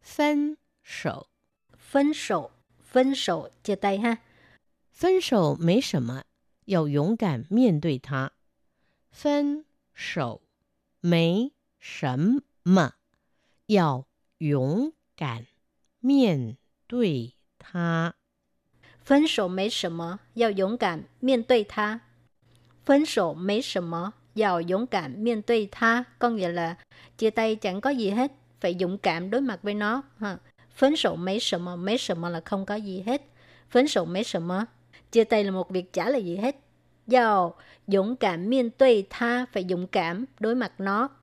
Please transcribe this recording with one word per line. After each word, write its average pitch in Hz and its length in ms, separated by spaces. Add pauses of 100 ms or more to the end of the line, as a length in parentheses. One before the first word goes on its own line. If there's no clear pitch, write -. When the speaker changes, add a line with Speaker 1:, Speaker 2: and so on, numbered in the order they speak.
(100)
Speaker 1:
分 294 460 (260)
手。 - 460 (480)
Speaker 2:
分 285 380
手， - 360 (320)
分 262 320
手， 170 360 (120)
chia 202 140
tay 196 240
ha. 233 180 (720)
Speaker 1:
分 370 300
手 165 340
没 170 240
什 165 240
么， 120 220 (400)
要 160 240
勇 147 260
敢 151 360
面 214 280
对 147 200
它。 135 340 (800)
分 294 560 (280)
手 - 460 (600)
没 175 520 (260)
什 160 600 (240)
么， 170 300 (720)
要 156 400 (320)
勇 151 560 (200)
敢 120 320 (540)
面 196 560 (300)
对 160 480 (240)
它。 170 560 (920)
Speaker 2:
分 294 240
手 208 180
没 185 220
什 175 240
么， 170 280 (140)
要 233 160
勇 196 260
敢 170 280 (160)
面 247 220
对 233 200
它。 214 380 (840)
分 285 220
手 175 300
没 196 260
什 185 240
么， 170 300 (180)
要 190 300
勇 190 240
敢 170 240
面 214 320
对 226 240
它. 233 400 (120)
Có 240 120
nghĩa 196 180
là 170 300 (400)
chia 220 120
tay 220 260
chẳng 196 240
có 269 100
gì 226 200
hết, 247 220 (280)
phải 180 200
dũng 190 180
cảm 180 320
đối 247 100
mặt 226 220
với 208 120
nó 214 280 (180)
ha. 202 160 (380)
Phấn 285 220
sổ 175 200
mấy 190 240
sợ 185 180
mà, 180 180
mấy 202 220
sợ 190 160
mà 170 140
là 165 160
không 196 220
có 208 80
gì 196 320
hết. 269 160 (480)
Phấn 262 180
sổ 185 160
mấy 185 200
sợ 175 160
mà, 180 240 (480)
chia 226 120
tay 214 200
là 196 60
một 185 200
việc 180 220
chả 185 180
là 285 80
gì 180 180
hết. 247 200 (500)
Dạo 214 480 (320)
dũng 196 300
cảm 185 340
miên 247 200
tuệ 233 400
tha, 247 420
phải 190 160
dũng 180 180
cảm 180 380 (160)
đối 220 140
mặt 233 240
nó. 202 300 (140)